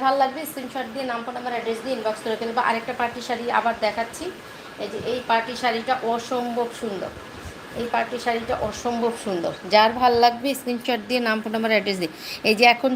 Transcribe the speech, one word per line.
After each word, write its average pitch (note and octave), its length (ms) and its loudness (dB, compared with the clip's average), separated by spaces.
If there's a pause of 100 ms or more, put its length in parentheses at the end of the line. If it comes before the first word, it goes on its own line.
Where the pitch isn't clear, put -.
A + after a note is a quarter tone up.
ভাল C4+ 200 4
লাগবে C4 180 2 (100)
স্ক্রিনশট B3+ 440 -8
দিয়ে C4+ 160 -6
নাম, A#3 140 -4
ফোন B3 120 -6
নাম্বার, B3 180 -4
অ্যাড্রেস A3+ 300 -2
দিয়ে C4 120 -2
ইনবক্স G#3+ 280 -2
করে A3 160 0
ফেলবে। A3+ 280 0
আরেকটা A3+ 320 -2
পার্টি A#3+ 280 -2
শাড়ি A#3 160 -2 (140)
আবার A3+ 160 2 (120)
দেখাচ্ছি, A3+ 400 -4 (580)
এই G#3 80 -6
যে A3 60 -8 (140)
এই B3+ 60 -2 (100)
পার্টি A#3 340 2
শাড়িটা A#3 320 0 (180)
অসম্ভব A#3+ 560 -2 (120)
সুন্দর, G3+ 300 -4 (720)
এই A#3+ 140 -2
পার্টি A#3 300 0
শাড়িটা A#3 300 -2 (140)
অসম্ভব A#3 440 -2 (120)
সুন্দর। E3+ 280 -2 (200)
যার G#3+ 180 8 (100)
ভাল B3 120 8 (120)
লাগবে A#3+ 240 4 (120)
স্ক্রিনশট A#3+ 480 -2
দিয়ে A#3+ 120 2
নাম, A3 220 2
ফোন G#3+ 120 -4
নাম্বার, A3 200 2
অ্যাড্রেস G3 280 2
দিয়ে। D#3+ 100 -2 (360)
এই A3 100 6
যে A#3+ 60 8 (100)
এখন B3+ 220 2